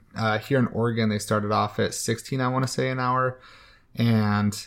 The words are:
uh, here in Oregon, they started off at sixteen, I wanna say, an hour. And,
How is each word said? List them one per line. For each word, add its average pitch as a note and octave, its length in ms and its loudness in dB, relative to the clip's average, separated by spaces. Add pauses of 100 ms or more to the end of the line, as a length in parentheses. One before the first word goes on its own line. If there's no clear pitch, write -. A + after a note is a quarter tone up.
(160)
uh, A2 220 0
here C3+ 200 0
in A#2+ 100 4
Oregon, A2+ 420 0
they G#2 100 0
started G#2 320 0
off G#2 280 0
at - 140 0
sixteen, - 460 -4
I B2+ 80 0
wanna B2+ 200 0
say, C3 220 -2
an C3 80 -4
hour. B2+ 400 0 (580)
And, G#2 720 2